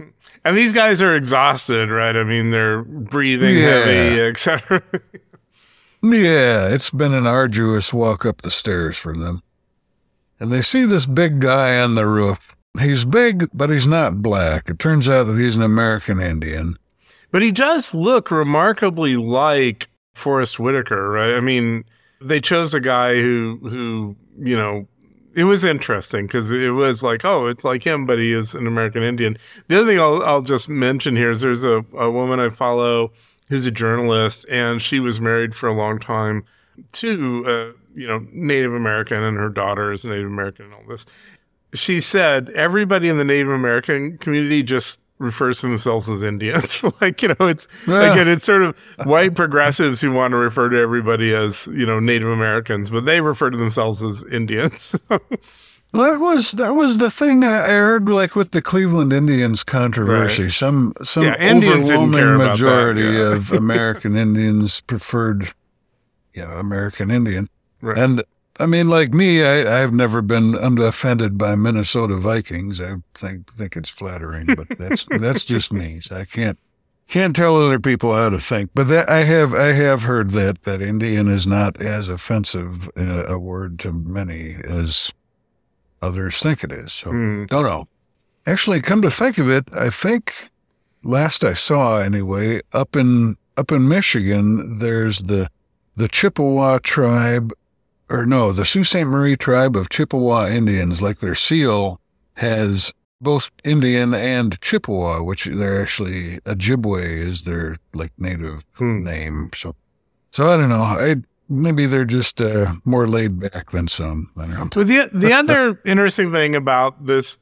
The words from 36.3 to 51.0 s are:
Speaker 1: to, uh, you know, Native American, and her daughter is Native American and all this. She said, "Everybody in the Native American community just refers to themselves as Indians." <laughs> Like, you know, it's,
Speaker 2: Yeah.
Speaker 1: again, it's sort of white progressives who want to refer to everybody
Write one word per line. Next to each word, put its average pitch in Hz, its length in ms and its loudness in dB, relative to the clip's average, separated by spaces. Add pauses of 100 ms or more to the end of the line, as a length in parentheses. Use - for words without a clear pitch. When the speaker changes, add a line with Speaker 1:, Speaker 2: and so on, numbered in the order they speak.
Speaker 1:
to, 139 520 -4
uh, 117 320 -4 (180)
you 123 120 -12
know, 110 240 -6
Native 139 420 -2
American, 110 500 -2
and 110 140 -2
her 104 120 -4
daughter 101 420 -4
is 101 140 -10
Native 104 220 -6
American 101 380 -8
and 104 100 -20
all 107 120 -20
this. 113 180 -12 (680)
She 180 260 -2
said, 151 520 2
"Everybody 180 580 0
in 160 80 0
the 147 60 0
Native 139 260 2
American 139 720 -2
community 147 420 0
just 127 380 -2 (200)
refers 127 420 -2
to 131 60 -4
themselves 113 420 -2
as 101 140 -4
Indians." 107 640 -2
<laughs> - 120 -6
Like, 185 200 -2
you 220 80 0
know, 180 180 2
it's, 170 200 -2 (200)
Speaker 2:
Yeah. 202 260 6
Speaker 1:
again, 180 140 6
it's 170 180 2
sort 196 160 4
of 170 140 0 (280)
white 165 320 4
progressives 147 640 2
who 135 120 0
want 127 180 2
to 123 60 0
refer 120 320 0
to 123 100 2
everybody 113 540 0